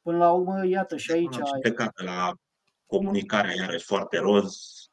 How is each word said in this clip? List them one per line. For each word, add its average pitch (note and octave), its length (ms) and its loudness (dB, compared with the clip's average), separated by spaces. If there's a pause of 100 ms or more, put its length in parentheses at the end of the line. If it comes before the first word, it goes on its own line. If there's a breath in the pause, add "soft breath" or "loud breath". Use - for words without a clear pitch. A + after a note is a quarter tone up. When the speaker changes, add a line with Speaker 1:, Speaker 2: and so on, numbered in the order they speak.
Speaker 1:
Până E3+ 160 -2
la E3+ 140 8
urmă, F#3 360 2
iată, F#3 300 -2
și - 140 -6
aici E3 240 0
Speaker 2:
Am D3 100 -4
și C#3 80 -2
Speaker 1:
ai C3+ 60 -2
Speaker 2:
plecat A#2 360 -2
de F#2 80 -10
la F2+ 280 -2 (540)
comunicarea, G#2 680 0
iarăși, F2+ 300 -6
foarte F#2+ 340 -2
roz G2 360 4 (380)